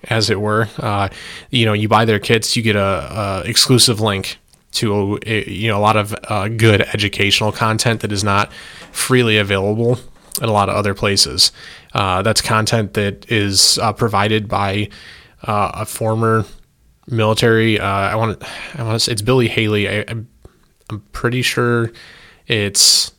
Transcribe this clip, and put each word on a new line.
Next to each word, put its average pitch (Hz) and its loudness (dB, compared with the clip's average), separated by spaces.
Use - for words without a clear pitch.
as 110 0
it 98 0
were. 107 0
Uh, 101 -2
you 120 2
know, 107 2
you 104 0
buy 110 4
their 107 4
kits, 110 0
you 120 0
get 107 2
a, 98 -2
a - -6
exclusive 120 4
link 101 -2
to, 101 0
a, 107 -4
you 104 -4
know, 104 0
a 104 0
lot 107 4
of, 104 -2
uh, 101 -4
good 110 4
educational 104 0
content 110 0
that 104 -6
is 101 -4
not 101 0
freely 120 2
available 104 0
at 117 -2
a 113 0
lot 101 2
of - -2
other 101 -2
places. 95 0
Uh, 95 0
that's 107 0
content 110 0
that 101 -4
is, 101 2
uh, 107 0
provided 107 0
by, 101 -2
uh, 104 -2
a 107 -8
former 110 0
military, 110 2
uh, 95 -4
I 98 0
wanna, 110 -2
I 123 -8
wanna 113 -2
say 120 -2
it's 104 -4
Billy 123 4
Haley. 107 0
I, 104 -4
I'm, 117 -10
I'm 104 -10
pretty 123 -2
sure 120 0
it's - 2